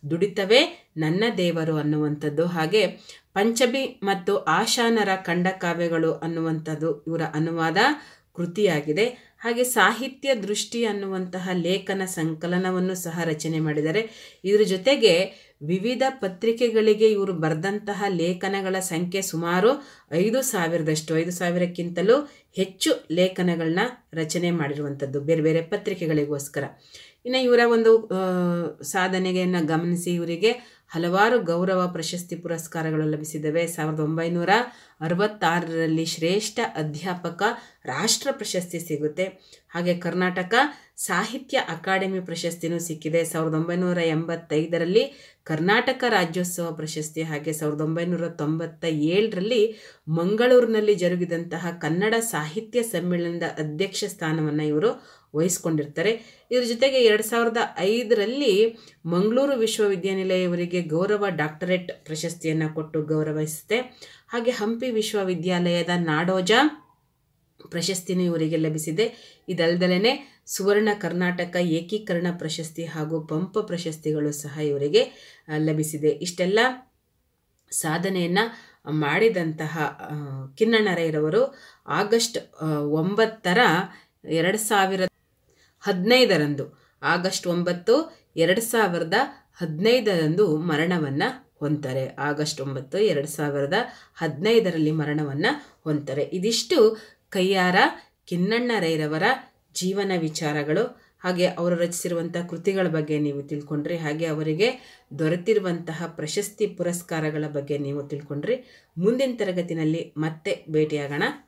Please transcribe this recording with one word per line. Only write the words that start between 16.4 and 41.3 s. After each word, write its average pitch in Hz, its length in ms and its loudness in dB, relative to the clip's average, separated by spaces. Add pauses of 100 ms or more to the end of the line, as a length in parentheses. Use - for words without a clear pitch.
ಇವರು 196 220 0
ಬರೆದಂತಹ 190 760 -2
ಲೇಖನಗಳ 190 720 -2
ಸಂಖ್ಯೆ 175 420 -2
ಸುಮಾರು 180 480 2 (440)
ಐದು 214 280 2
ಸಾವಿರದಷ್ಟು, 165 760 0
ಐದು 170 140 0
ಸಾವಿರಕ್ಕಿಂತಲೂ 175 1000 0 (220)
ಹೆಚ್ಚು - 400 -2 (200)
ಲೇಖನಗಳನ್ನ 175 680 0 (340)
ರಚನೆ 170 380 -2
ಮಾಡಿರುವಂಥದ್ದು 143 720 -4
ಬೇರೆ 160 200 2
ಬೇರೆ 160 200 4
ಪತ್ರಿಕೆಗಳಿಗೋಸ್ಕರ. 156 1000 -2 (640)
ಇನ್ನು 254 140 0
ಇವರ 240 260 6
ಒಂದು, 226 420 6
ಆ, 180 720 0
ಸಾಧನೆಗೆಯನ್ನ 185 800 0
ಗಮನಿಸಿ 175 520 0
ಇವರಿಗೆ 170 680 -2 (100)
ಹಲವಾರು 190 500 2
ಗೌರವ 180 520 0
ಪ್ರಶಸ್ತಿ 175 440 -6
ಪುರಸ್ಕಾರಗಳು 160 680 -4
ಲಭಿಸಿದ್ದಾವೆ. 151 640 -2
ಸಾವಿರದ 156 320 -4
ಒಂಬೈನೂರ 165 500 0 (520)
ಅರವತ್ತಾರರಲ್ಲಿ 165 1040 0
ಶ್ರೇಷ್ಠ 180 540 -2 (160)
ಅಧ್ಯಾಪಕ 165 680 -6 (420)
ರಾಷ್ಟ್ರ 165 460 -2
ಪ್ರಶಸ್ತಿ 180 480 -4
ಸಿಗುತ್ತೆ. 151 440 -4 (460)
ಹಾಗೆ 175 280 -2
ಕರ್ನಾಟಕ 180 560 -2 (420)
ಸಾಹಿತ್ಯ 220 600 -4